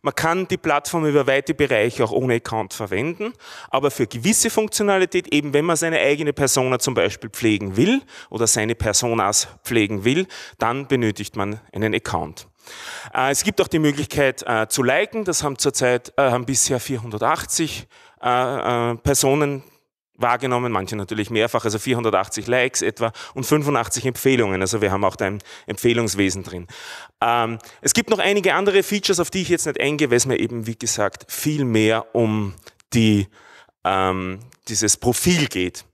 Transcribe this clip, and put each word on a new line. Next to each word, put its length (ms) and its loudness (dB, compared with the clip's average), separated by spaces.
Man 100 0
kann 340 0
die 100 -4
Plattform 460 0
über 220 4
weite 300 2
Bereiche 480 2
auch 80 0
ohne 240 2
Account 400 -4
verwenden. 580 -4
Aber 180 4
für 160 0
gewisse 460 0
Funktionalität, 840 0
eben 200 0
wenn 120 4
man 120 0
seine 220 0
eigene 320 2
Persona 460 0
zum 160 -2
Beispiel 380 -2
pflegen 440 0
will 280 4
oder 160 -2
seine 300 0
Personas 720 0
pflegen 400 0
will, 240 2
dann 280 -2
benötigt 480 -2
man 240 -4
einen 220 -2
Account. 520 -6
Äh, 160 2
es 120 0
gibt 180 0
auch 60 2
die 120 0
Möglichkeit, 680 0
äh, 220 0
zu 160 -2
liken. 420 0
Das 160 -2
haben 160 -4
zurzeit, 600 0
äh, 120 4
haben 160 0
bisher 340 0
vierhundertachtzig, 1080 -4
äh, 680 0
äh, 60 -4
Personen 680 0
wahrgenommen, 520 0
manche 240 -2
natürlich 340 -4
mehrfach, 340 0
also 140 -2
vierhundertachtzig 720 -2
Likes 340 0
etwa 300 -2
und 100 -6
fünfundachtzig 580 0
Empfehlungen. 580 2
Also 200 -2
wir 100 2
haben 120 0
auch 120 2
da 100 -4
ein 180 -4
Empfehlungswesen 720 0
drin. 240 -12
Ähm, 380 2
es 120 0
gibt 160 0
noch 80 2
einige 380 2
andere 260 4
Features, 380 0
auf 100 0
die 140 -2
ich 60 -6
jetzt 180 0
nicht 120 -4
eingehe, 300 0
weil 80 4
es 80 4
mir 140 0
eben, 260 -4
wie 100 -6
gesagt, 560 -4
viel 340 -2
mehr 500 2
um 400 0
die, 320 4
ähm, 560 0
dieses 300 0
Profil 520 2
geht 440 -6